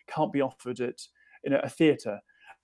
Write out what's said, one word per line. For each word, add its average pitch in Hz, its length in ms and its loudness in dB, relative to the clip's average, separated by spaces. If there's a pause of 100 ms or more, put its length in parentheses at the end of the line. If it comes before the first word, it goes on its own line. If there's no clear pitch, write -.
can't - 260 -2
be 139 100 0
offered 123 380 -6
at, 123 200 -6 (420)
in 139 100 -2
a, 139 60 6
a 139 100 -4
theatre? 123 520 2 (440)